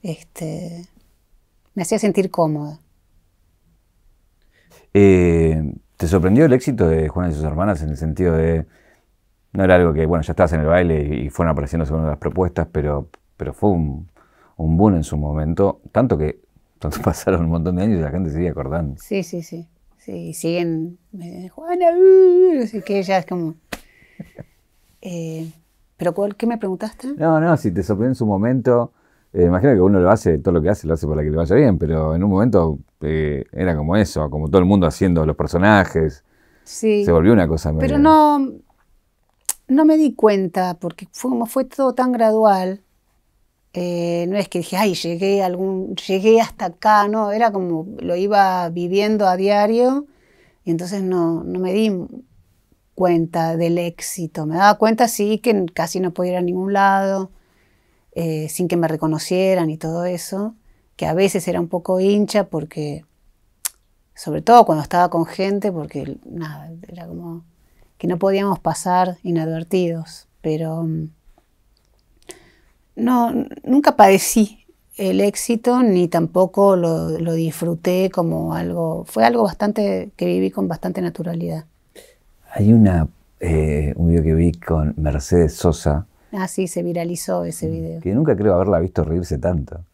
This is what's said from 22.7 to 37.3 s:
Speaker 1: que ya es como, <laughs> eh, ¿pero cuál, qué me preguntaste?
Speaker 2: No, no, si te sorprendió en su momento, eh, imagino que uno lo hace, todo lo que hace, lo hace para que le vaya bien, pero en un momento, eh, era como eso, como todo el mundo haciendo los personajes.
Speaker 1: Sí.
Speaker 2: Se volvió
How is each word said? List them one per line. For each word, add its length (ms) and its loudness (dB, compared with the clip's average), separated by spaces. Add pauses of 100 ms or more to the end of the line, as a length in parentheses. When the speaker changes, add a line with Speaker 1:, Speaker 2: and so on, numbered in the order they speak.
Speaker 1:
que 220 -2
ya 160 0
es 60 -10
como, 300 -6 (640)
<laughs> 840 -20
eh, 500 -10 (460)
¿pero 160 -2
cuál, 240 -4
qué 100 -2
me 100 -2
preguntaste? 600 -8
Speaker 2:
No, 240 2
no, 160 4
si 140 -2
te 120 -2
sorprendió 280 0
en 40 -2
su 100 -2
momento, 680 0 (400)
eh, 120 2
imagino 280 4
que 80 4
uno 180 6
lo 100 4
hace, 300 4
todo 140 0
lo 80 2
que 80 0
hace, 180 -2
lo 80 0
hace 100 -6
para 160 -2
que 80 -2
le 80 -2
vaya 180 0
bien, 220 4
pero 380 -2
en 80 0
un 80 2
momento, 480 2 (220)
eh, 500 -4
era 240 -2
como 220 -2
eso, 320 -2
como 180 -6
todo 120 4
el 60 4
mundo 220 4
haciendo 380 2
los 100 0
personajes. 880 2 (400)
Speaker 1:
Sí. 420 -2
Speaker 2:
Se 60 2
volvió 220 6